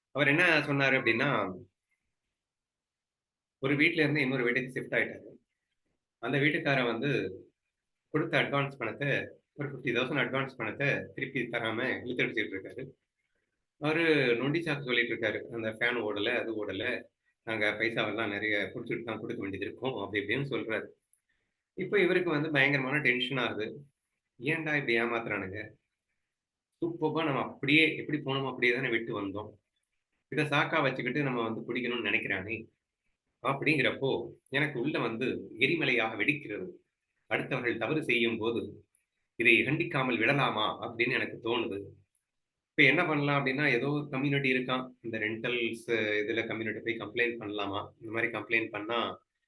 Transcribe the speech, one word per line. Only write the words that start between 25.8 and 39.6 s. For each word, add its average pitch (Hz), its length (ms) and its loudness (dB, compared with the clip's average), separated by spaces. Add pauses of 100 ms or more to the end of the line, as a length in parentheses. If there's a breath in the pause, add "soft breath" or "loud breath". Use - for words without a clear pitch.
சூப்பர்பா 156 440 0
நம்ம 135 160 0
அப்படியே 147 540 2
எப்படி 147 220 -4
போனோமோ 135 320 -2
அப்படியே 120 240 2
தானே 131 160 -2
விட்டு 110 320 -2
வந்தோம். 101 280 -6 (800)
இதை 147 160 0
சாக்கா 147 360 2
வச்சுக்கிட்டு 131 420 0
நம்ம 123 260 0
வந்து 110 120 -4
பிடிக்கணும்னு 120 480 -2
நினைக்கிறானே," 101 560 -2 (760)
அப்படிங்கிறப்போ 131 920 0 (180)
எனக்கு 143 300 0
உள்ள 147 200 0
வந்து 113 500 -2 (100)
எரிமலையாக 131 560 2
வெடிக்கிறது. 107 520 -2 (640)
அடுத்தவர்கள் 120 480 -2
தவறு 143 260 0
செய்யும் 117 340 2
போது 107 480 -4 (500)
இதை 113 260 6